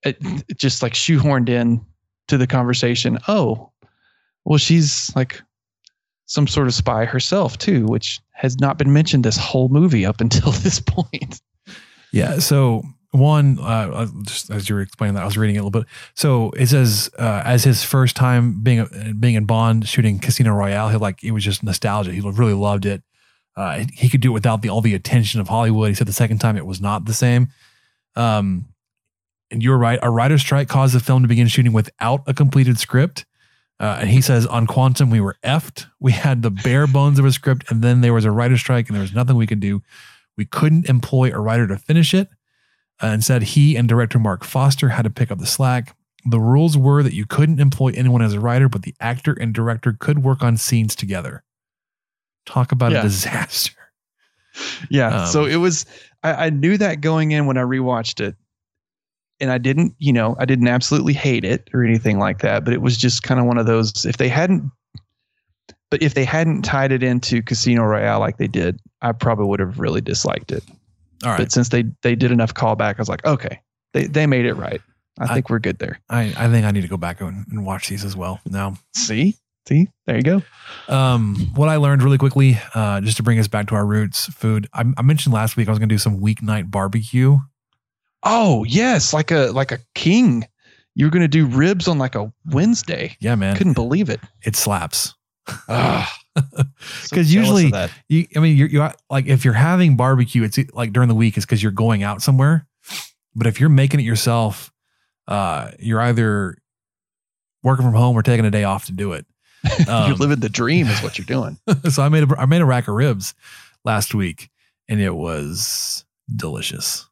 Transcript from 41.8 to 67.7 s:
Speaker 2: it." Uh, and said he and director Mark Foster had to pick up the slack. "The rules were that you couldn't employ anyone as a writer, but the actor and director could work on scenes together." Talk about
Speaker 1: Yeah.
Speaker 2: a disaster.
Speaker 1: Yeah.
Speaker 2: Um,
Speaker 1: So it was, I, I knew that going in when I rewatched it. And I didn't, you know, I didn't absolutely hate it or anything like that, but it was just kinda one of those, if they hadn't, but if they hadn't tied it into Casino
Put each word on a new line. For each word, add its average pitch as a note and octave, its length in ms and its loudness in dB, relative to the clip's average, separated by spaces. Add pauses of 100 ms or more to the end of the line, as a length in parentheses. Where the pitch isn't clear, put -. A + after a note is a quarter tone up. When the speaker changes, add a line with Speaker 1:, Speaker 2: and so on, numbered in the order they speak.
Speaker 2:
it." F#3+ 160 0 (720)
Uh, A2 60 0
and A2 140 0
said B2 200 2
he C#3+ 340 2
and A#2+ 100 2
director A#2 320 2
Mark G2+ 260 -2
Foster C3+ 440 0
had A#2 140 -2
to A2 80 -2
pick - 200 -4
up G2 100 -8
the F2+ 60 -8
slack. B2+ 480 -2 (300)
"The A#2 160 0
rules D3 380 4
were C#3+ 240 4
that C3 100 0
you G2+ 140 -6
couldn't D3+ 340 0
employ C3+ 340 2
anyone B2 280 2
as G#2+ 100 2
a G#2 80 -2
writer, A#2+ 300 2
but G2+ 120 -6
the - 160 -12
actor B2 360 -4
and A2+ 180 -4
director A2+ 400 -2
could C#3+ 320 -2
work C3+ 180 0
on A#2 140 2
scenes A2 400 -2
together." F2+ 480 -10 (1040)
Talk - 260 -2
about B2 200 0
Speaker 1:
Yeah. C3+ 80 2
Speaker 2:
a - 20 -2
disaster. - 720 -4 (1120)
Speaker 1:
Yeah. A2 360 0
Speaker 2:
Um, - 20 -2
Speaker 1:
So D3+ 180 0
it D3 120 0
was, F3 280 0 (380)
I, D#3+ 240 -2
I D#3+ 40 0
knew D#3+ 280 0
that E3 240 -2
going D#3 300 0
in D3+ 120 0
when C3 140 0
I B2+ 40 0
rewatched B2 580 -4
it. G2+ 160 -6 (1000)
And C3+ 120 -4
I B2+ 80 0
didn't, C3 400 0
you C#3+ 160 2
know, A#2 240 2
I B2+ 80 -2
didn't B2 220 2
absolutely B2+ 440 0
hate B2+ 320 0
it - 300 -4
or B2 100 2
anything A2+ 340 2
like G2 200 -2
that, G#2+ 260 -2
but A#2 80 0
it A#2+ 80 -2
was B2+ 160 0
just B2 260 0
kinda B2+ 220 0
one A#2+ 140 0
of A2+ 80 0
those, A2+ 400 0
if B2 100 -4
they B2+ 140 0
hadn't, D#3 420 0 (1200)
but D3 120 -2
if D3 120 0
they C3+ 100 0
hadn't D#3 380 -2
tied C#3 280 -2
it B2+ 120 0
into B2 400 0
Casino A#2 400 0